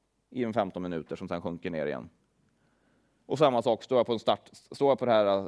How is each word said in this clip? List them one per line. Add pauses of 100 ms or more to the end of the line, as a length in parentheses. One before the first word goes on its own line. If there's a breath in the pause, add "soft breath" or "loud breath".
(300)
i
en
femton
minuter
som
sen
sjunker
ner
igen. (1160)
Och
samma
sak,
står
jag
på
en
start,
står
jag
på
det
här, (100)